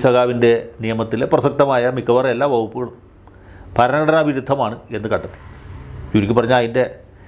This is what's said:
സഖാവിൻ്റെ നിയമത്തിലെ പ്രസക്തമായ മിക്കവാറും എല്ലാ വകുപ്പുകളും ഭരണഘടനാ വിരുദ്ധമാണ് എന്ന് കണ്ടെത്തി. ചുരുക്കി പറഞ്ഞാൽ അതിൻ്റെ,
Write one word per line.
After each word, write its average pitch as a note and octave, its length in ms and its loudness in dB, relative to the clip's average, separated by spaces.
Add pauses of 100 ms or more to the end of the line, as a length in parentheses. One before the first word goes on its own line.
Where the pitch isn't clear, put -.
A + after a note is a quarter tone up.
സഖാവിൻ്റെ A#2+ 480 4 (320)
നിയമത്തിലെ A2+ 400 -4 (100)
പ്രസക്തമായ B2 640 2
മിക്കവാറും B2 360 2
എല്ലാ C#3 200 0
വകുപ്പുകളും A2+ 400 -4 (840)
ഭരണഘടനാ D3+ 540 4
വിരുദ്ധമാണ് B2+ 440 -2 (220)
എന്ന് G#2 160 -6
കണ്ടെത്തി. - 260 -6 (720)
ചുരുക്കി G#2+ 280 2
പറഞ്ഞാൽ B2 240 2
അതിൻ്റെ, A#2 200 0 (440)